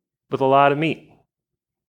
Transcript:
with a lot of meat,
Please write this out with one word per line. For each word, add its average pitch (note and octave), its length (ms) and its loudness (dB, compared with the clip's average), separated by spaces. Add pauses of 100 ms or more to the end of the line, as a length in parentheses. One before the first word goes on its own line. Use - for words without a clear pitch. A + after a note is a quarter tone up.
(300)
with B2+ 100 -6
a C3+ 60 0
lot C#3 260 2
of C#3+ 60 -4
meat, - 340 -6 (880)